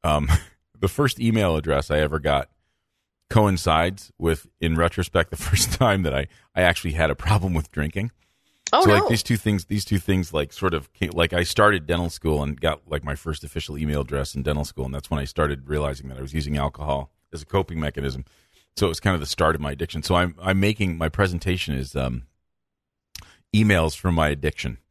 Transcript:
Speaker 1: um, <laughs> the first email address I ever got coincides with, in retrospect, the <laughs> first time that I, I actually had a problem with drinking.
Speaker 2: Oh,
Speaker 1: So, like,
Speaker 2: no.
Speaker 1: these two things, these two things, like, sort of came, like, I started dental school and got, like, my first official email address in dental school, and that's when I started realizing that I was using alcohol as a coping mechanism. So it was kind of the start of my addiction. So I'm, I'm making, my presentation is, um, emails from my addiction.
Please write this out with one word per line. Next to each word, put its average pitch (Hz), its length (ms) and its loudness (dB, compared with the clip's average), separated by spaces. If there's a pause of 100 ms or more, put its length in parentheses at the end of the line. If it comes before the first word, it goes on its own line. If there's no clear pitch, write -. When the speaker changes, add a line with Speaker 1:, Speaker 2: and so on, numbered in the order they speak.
Speaker 1:
um, 73 240 2 (260)
<laughs> - 260 -20
the 95 80 0
first 135 320 0
email 110 360 2
address 71 360 0
I 76 80 2
ever 76 200 0
got 71 300 0 (800)
coincides 92 880 2
with, 80 300 -2 (120)
in 80 160 0
retrospect, 85 560 0
the - 60 -10
<laughs> - 0 -
first - 360 0
time 98 300 2
that 71 100 0
I, 71 140 -2 (280)
I 90 60 2
actually 85 320 2
had 80 160 2
a 69 60 0
problem 92 380 2
with 78 180 -2
drinking. 85 400 -4 (600)
Speaker 2:
Oh, 302 100 6
Speaker 1:
So, 370 80 8
like, 403 120 6
Speaker 2:
no. - 60 0
Speaker 1:
these 113 140 0
two 117 140 0
things, 104 280 0
these 101 200 -4
two 101 140 0
things, 92 340 0
like, 73 180 -2
sort 90 220 -2
of 76 200 -6
came, 80 180 -4
like, 85 220 0
I 87 100 2
started 101 420 4
dental 85 240 0
school 76 340 -2
and 71 160 -6
got, 78 280 -2
like, 73 160 -6
my 71 120 -6
first 76 280 -8
official 73 340 -10
email 73 240 -2
address 67 340 -4
in 69 80 -4
dental 73 220 -2
school, 67 200 -8
and 65 80 -8
that's 71 160 -10
when 73 100 -2
I 69 60 -4
started 71 440 -2
realizing 69 400 -4
that 64 80 -14
I 65 40 -12
was 69 120 -12
using 73 240 -2
alcohol 71 540 -4 (200)
as 78 120 -12
a - 20 -18
coping 87 340 -4
mechanism. 69 460 -6 (500)
So - 120 0
it - 20 0
was 82 100 -6
kind - 140 0
of 78 80 -2
the 71 60 -8
start 80 280 2
of 73 60 -6
my 71 100 -6
addiction. 76 320 -6
So 90 120 0
I'm, 87 260 0
I'm 95 180 0
making, 98 380 0
my 80 120 0
presentation 90 680 -2
is, 65 200 -6
um, 62 280 -2 (1300)
emails 95 400 4
from 87 200 0
my 78 140 2
addiction. 71 500 -4 (120)